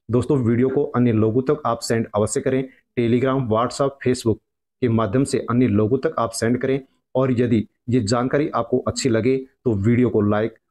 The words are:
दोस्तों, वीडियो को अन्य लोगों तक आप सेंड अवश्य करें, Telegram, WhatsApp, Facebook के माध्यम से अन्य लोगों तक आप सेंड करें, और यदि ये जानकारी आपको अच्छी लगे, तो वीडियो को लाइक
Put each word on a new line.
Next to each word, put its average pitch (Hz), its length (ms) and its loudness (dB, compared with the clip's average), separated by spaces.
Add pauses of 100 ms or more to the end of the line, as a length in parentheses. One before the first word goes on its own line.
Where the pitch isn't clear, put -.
दोस्तों, 123 300 0
वीडियो 120 300 2
को 139 180 0
अन्य 120 260 2
लोगों 110 300 2
तक 147 240 -2
आप 117 140 -2
सेंड 113 340 -2
अवश्य 107 260 -2
करें, 131 240 -2 (340)
Telegram, 123 500 0
WhatsApp, 123 420 0 (160)
Facebook 120 300 0 (460)
के 123 60 2
माध्यम 113 360 0
से 127 140 -2 (120)
अन्य 123 160 2
लोगों 107 320 2
तक 160 200 -4
आप 117 140 -2
सेंड 120 260 -2
करें, 135 220 -2 (340)
और 131 180 2
यदि 113 340 0 (220)
ये 120 140 2
जानकारी 127 460 0
आपको 117 300 -2
अच्छी 120 300 -2
लगे, 113 280 2
तो 131 380 -4
वीडियो 117 340 2
को 107 120 0
लाइक 104 340 0 (160)